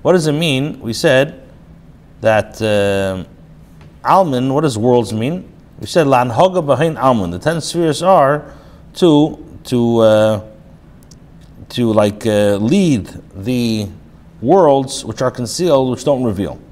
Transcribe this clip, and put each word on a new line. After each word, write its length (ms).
What 120
does 140
it 60
mean? 460
We 140
said 560
that, 400
uh, 640
Almin, 460
what 80
does 160
worlds 340
mean? 400
We 60
said, 200
Lanhoga 560
b'hein 320
Almin. 360
The 80
ten 200
spheres 420
are 520
to, 720
to, 340
uh, 420
to, 220
like, 340
uh, 320
lead 500
the 540
worlds 680
which 160
are 100
concealed, 580
which 140
don't 180
reveal. 380